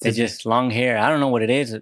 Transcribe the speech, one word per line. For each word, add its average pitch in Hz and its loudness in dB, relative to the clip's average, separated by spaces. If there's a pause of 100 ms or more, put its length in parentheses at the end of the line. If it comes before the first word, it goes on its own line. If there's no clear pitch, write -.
It's 113 0
just 113 -4
long 120 2
hair. 120 0
I 110 2
don't 151 2
know 139 2
what 120 0
it 110 2
is. 127 0